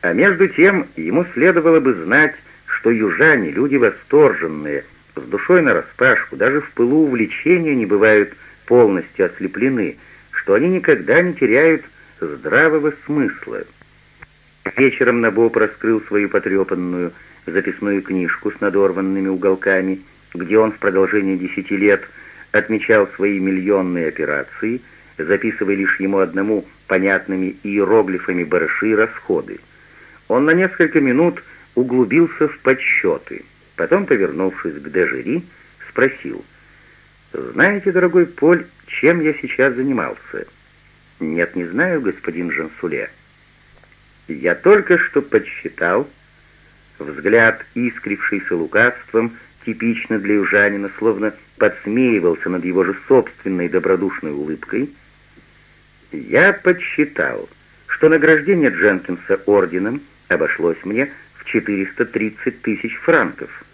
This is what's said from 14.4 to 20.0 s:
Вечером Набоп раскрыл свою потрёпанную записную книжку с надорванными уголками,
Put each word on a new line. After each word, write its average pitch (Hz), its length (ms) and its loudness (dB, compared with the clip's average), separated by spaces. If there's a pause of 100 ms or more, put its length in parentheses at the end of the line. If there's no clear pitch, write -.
Вечером 120 420 2
Набоп 113 380 2
раскрыл 110 440 0
свою 104 280 -2
потрёпанную 90 840 -2 (340)
записную 98 560 -4
книжку 95 500 -4
с - 100 -12
надорванными 95 680 -2
уголками, 95 720 -2 (340)